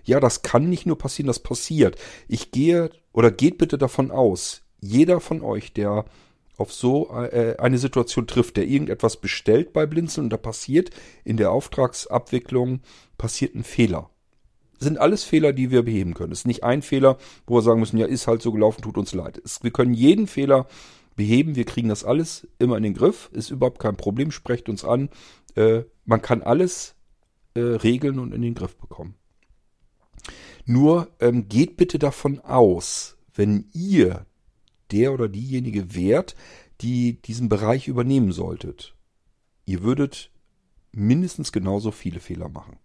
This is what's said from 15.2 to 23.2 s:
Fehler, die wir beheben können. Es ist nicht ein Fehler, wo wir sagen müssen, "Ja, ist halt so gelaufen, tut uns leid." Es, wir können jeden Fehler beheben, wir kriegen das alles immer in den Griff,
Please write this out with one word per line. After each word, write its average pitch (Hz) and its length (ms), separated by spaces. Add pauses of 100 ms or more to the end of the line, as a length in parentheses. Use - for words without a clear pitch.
Fehler, 151 280
die 127 180
wir 123 120
beheben 95 320
können. 82 180
Es 87 80
ist - 60
nicht 123 180
ein 135 180
Fehler, 135 360 (280)
wo 120 100
wir 113 60
sagen 113 180
müssen, 110 180
"Ja, 113 80
ist 127 200
halt 117 160
so 117 100
gelaufen, 107 300
tut 107 140
uns 104 160
leid." - 320
Es, - 180
wir 120 80
können 123 240
jeden 175 320
Fehler 139 400 (480)
beheben, 127 420
wir 117 100
kriegen 117 240
das - 140
alles 156 440 (100)
immer 120 180
in 107 60
den 101 120
Griff, 135 380